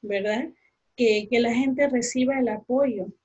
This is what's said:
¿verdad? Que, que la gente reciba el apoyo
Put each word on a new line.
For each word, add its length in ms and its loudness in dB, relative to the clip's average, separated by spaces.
¿verdad? 480 -2
Que, 340 2
que 100 2
la 140 2
gente 340 2
reciba 520 0
el 80 2
apoyo 600 -2